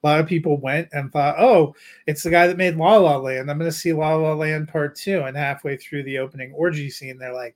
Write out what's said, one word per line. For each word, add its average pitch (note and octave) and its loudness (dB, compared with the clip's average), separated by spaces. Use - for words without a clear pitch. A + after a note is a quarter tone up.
A D3 0
lot D3+ 4
of D#3+ 0
people D#3+ 0
went C#3 -4
and C#3 -8
thought, C#3+ 0
"Oh, F#3+ 4
it's D3+ -4
the E3+ -4
guy F3 6
that F3+ -2
made F3+ 0
La F3 6
La D#3 6
Land. C3 -6
I'm D3 -6
gonna E3 -2
see E3 -4
La D#3 0
La D#3 0
Land D3+ -4
Part D3 -4
Two." G3 -4
And C3 -8
halfway C#3 -6
through C#3+ -10
the C3+ -8
opening C3 -10
orgy D3+ -4
scene, C3 -16
they're B2+ -12
like, B2 -14